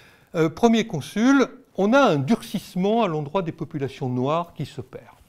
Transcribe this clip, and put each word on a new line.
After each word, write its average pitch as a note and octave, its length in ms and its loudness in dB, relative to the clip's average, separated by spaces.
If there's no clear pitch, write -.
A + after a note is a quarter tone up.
euh, D#3+ 120 2
premier A3+ 380 2
consul, A3+ 600 2
on G3+ 160 2
a C#4 80 6
un G#3 160 4
durcissement G3 840 -2
à G3+ 60 0
l'endroit D#3 340 -4
des D#3+ 100 -6
populations C#3 560 -6
noires C#3 460 -2
qui D3+ 100 -8
s'opère. - 520 -16